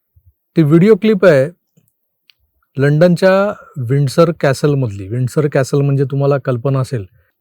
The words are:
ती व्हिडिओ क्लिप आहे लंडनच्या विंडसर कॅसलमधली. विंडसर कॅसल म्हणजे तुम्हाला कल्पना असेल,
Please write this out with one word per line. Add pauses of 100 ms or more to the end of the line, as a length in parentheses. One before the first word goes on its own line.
(280)
ती
व्हिडिओ
क्लिप
आहे (1300)
लंडनच्या (140)
विंडसर
कॅसलमधली.
विंडसर
कॅसल
म्हणजे
तुम्हाला
कल्पना
असेल, (360)